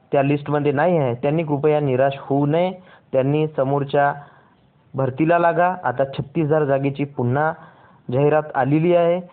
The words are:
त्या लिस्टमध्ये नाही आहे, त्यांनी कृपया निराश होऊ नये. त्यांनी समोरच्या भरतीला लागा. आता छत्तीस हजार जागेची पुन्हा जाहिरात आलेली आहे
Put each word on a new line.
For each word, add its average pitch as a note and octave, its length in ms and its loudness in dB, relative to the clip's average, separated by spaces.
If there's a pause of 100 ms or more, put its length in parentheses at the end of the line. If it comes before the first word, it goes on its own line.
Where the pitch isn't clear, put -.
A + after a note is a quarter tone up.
(120)
त्या C#3+ 100 4
लिस्टमध्ये C#3+ 500 0
नाही E3 260 0
आहे, B2+ 160 0
त्यांनी D3 280 -2
कृपया D3 380 0
निराश C3+ 380 0
होऊ C#3+ 280 0
नये. E3+ 240 0 (420)
त्यांनी C#3+ 340 2
समोरच्या C#3+ 640 0 (840)
भरतीला C3+ 440 0
लागा. E3+ 360 2 (100)
आता B2+ 200 -2
छत्तीस D3+ 400 -4
हजार D3+ 200 2
जागेची C#3 400 -2
पुन्हा C#3+ 480 -2 (600)
जाहिरात D3 300 2 (120)
आलेली D#3 400 2
आहे E3+ 260 2 (120)